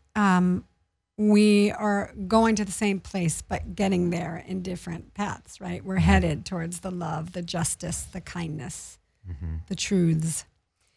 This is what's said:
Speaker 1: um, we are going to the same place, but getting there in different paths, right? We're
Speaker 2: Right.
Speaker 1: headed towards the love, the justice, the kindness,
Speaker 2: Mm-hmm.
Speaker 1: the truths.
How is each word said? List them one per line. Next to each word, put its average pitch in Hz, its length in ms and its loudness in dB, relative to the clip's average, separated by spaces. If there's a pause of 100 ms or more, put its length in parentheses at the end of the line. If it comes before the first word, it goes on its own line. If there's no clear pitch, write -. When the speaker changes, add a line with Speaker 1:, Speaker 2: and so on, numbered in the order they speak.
(160)
Speaker 1:
um, 180 480 4 (540)
we 208 540 6
are 202 420 -2 (160)
going 220 260 6
to 208 80 0
the 196 80 -6
same 196 300 0
place, 170 400 -2
but - 340 -8
getting 185 340 2
there 170 380 -4
in 190 140 -6
different 175 520 -10
paths, - 460 -8
right? 180 240 -8
We're 190 120 -6
Speaker 2:
Right. 175 80 4
Speaker 1:
headed 175 420 4
towards 175 340 -8
the 190 120 -8
love, 165 420 -6
the 180 80 -8
justice, 165 640 -4
the - 180 -12
kindness, 156 760 -10 (320)
Speaker 2:
Mm-hmm. 80 260 -6 (120)
Speaker 1:
the 190 80 -6
truths. 165 680 0 (520)